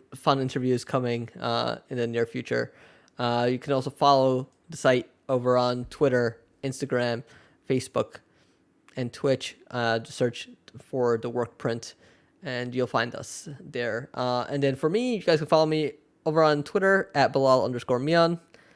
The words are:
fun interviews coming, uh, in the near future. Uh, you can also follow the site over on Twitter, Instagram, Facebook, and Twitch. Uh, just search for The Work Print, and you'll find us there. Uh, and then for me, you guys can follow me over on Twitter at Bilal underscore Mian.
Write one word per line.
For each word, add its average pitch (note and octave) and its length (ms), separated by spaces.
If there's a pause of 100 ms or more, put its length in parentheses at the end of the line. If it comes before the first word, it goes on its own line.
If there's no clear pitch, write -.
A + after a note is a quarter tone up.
(160)
fun C#3 240
interviews B2+ 460
coming, A#2+ 440 (100)
uh, A#2+ 380 (120)
in C3 80
the A#2+ 100
near A#2 180
future. A#2+ 480 (460)
Uh, A#2+ 320
you B2+ 80
can C#3+ 140
also C3 160
follow C3 580 (220)
the D#3+ 80
site B2+ 320 (200)
over B2 280
on B2 280
Twitter, B2 520 (260)
Instagram, B2 600 (460)
Facebook, - 460 (800)
and B2 160
Twitch. - 460 (120)
Uh, A#2 300
just - 180
search B2 320 (320)
for A#2+ 360
The A#2 120
Work A#2+ 280
Print, - 380 (480)
and B2 300
you'll B2+ 140
find A#2+ 260
us - 360 (100)
there. A#2+ 540
Uh, B2 360
and C#3 140
then C3+ 120
for D#3 140
me, A#3 260
you F3+ 60
guys E3 180
can D#3 80
follow D#3+ 180
me D#3 280 (320)
over D#3+ 180
on D3 200
Twitter F#3+ 520
at C3 180
Bilal C3 320
underscore B2 340
Mian. E3+ 400 (360)